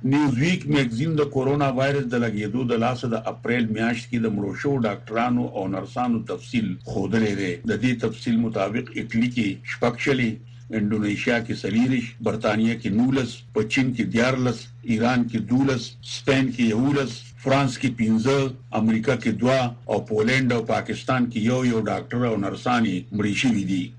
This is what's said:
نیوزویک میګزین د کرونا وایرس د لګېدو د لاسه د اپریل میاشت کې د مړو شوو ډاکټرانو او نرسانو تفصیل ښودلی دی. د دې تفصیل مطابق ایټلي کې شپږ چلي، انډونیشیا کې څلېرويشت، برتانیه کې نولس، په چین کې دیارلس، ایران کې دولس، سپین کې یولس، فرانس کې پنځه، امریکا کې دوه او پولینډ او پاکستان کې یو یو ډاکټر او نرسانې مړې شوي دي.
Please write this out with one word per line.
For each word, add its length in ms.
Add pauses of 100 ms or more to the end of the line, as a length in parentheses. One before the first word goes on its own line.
(100)
نیوزویک 600
میګزین 460
د 40 (120)
کرونا 420
وایرس 320
د 160
لګېدو 360 (100)
د 120
لاسه 280
د 200
اپریل 340 (120)
میاشت 340
کې 140
د 100
مړو 260
شوو 260
ډاکټرانو 580 (120)
او 60 (120)
نرسانو 540
تفصیل 400 (220)
ښودلی 500
دی. 120 (180)
د 20 (100)
دې 100 (120)
تفصیل 400
مطابق 480
ایټلي 420
کې 140 (240)
شپږ 220 (100)
چلي، 260 (460)
انډونیشیا 680
کې 180
څلېرويشت، 680
برتانیه 500
کې 200
نولس، 320 (240)
په 60 (120)
چین 240
کې 80 (100)
دیارلس، 440 (340)
ایران 280 (100)
کې 80 (120)
دولس، 320 (320)
سپین 400
کې 100 (120)
یولس، 360 (300)
فرانس 380
کې 180
پنځه، 400 (420)
امریکا 420
کې 80 (100)
دوه 200 (300)
او 80 (100)
پولینډ 440
او 100 (100)
پاکستان 580
کې 80 (120)
یو 100 (120)
یو 80 (100)
ډاکټر 300 (100)
او 140
نرسانې 520 (200)
مړې 260
شوي 320
دي. 100 (140)